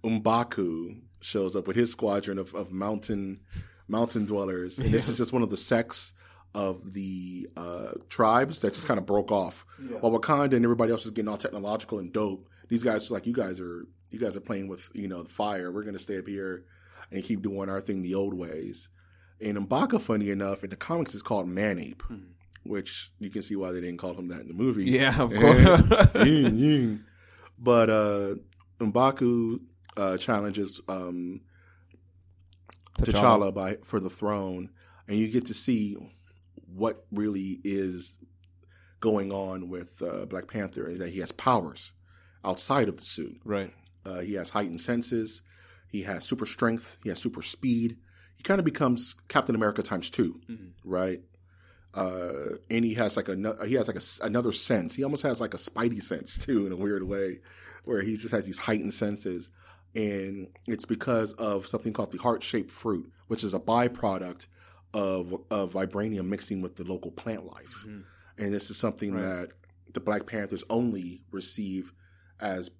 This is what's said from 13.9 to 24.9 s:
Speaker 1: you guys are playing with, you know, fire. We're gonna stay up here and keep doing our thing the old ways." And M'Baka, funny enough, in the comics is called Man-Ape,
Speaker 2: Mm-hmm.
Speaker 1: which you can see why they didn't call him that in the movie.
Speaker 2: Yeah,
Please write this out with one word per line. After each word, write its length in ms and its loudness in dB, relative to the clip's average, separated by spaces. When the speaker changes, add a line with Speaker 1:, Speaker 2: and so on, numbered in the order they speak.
Speaker 1:
you 80 -12
guys 180 -2
are 40 -10
playing 260 -6
with, 260 -10
you 140 -8
know, 160 -8
fire. 480 -4
We're 120 -6
gonna 140 -10
stay 220 -6
up 80 -10
here 380 -8
and 120 -6
keep 180 -2
doing 280 -4
our 120 -4
thing 220 -4
the 100 -2
old 220 0
ways." 540 -8
And 160 -2
M'Baka, 420 2
funny 300 0
enough, 340 -2
in 60 -10
the 80 -10
comics 380 -4
is 80 -10
called 260 -2
Man-Ape, 540 -2
Speaker 2:
Mm-hmm. 280 -10
Speaker 1:
which 500 -8
you 100 -10
can 120 -6
see 160 -6
why 160 -4
they 80 -4
didn't 160 -6
call 160 -6
him 160 -8
that 120 -10
in 60 -14
the 60 -12
movie. 320 2
Speaker 2:
Yeah, 360 4